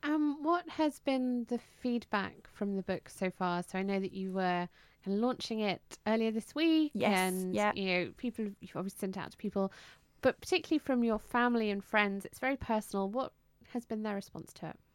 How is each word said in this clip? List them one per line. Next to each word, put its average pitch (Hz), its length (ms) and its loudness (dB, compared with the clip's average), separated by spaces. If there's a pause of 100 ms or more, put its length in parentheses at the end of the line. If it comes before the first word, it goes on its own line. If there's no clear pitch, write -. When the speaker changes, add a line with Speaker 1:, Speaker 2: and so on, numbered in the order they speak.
Speaker 1:
Um, 294 400 2
what 339 260 2
has 311 320 0
been 254 480 0
the 240 100 -2
feedback - 920 -4
from 202 240 -2
the 190 60 -2
book - 260 -4
so 185 220 -2
far? 180 320 0
So - 160 -6
I 190 40 0
know 196 160 0
that 190 140 -2
you 190 200 -6
were 180 360 0 (380)
launching 220 540 0
it - 460 -2
earlier 226 240 2
this 220 240 -4
week 311 400 4
Speaker 2:
Yes, 208 220 4
Speaker 1:
and, 185 380 2
Speaker 2:
yeah. 208 200 2
Speaker 1:
you 196 120 -2
know, 180 320 0
people, 226 260 -4 (160)
you've - 160 -12
obviously 190 240 -6
sent 190 160 -4
out - 140 -8
to - 80 -20
people, 196 340 0 (480)
but - 200 4
particularly 320 400 0
from 247 240 0
your 220 140 2
family 240 520 2
and 196 120 -2
friends, 202 420 0
it's - 160 -14
very 269 160 0
personal. 208 520 -2
What 247 240 -4 (400)
has 233 120 -4
been 214 180 -6
their 214 140 -4
response - 380 -12
to - 160 -12
it? - 60 -14 (180)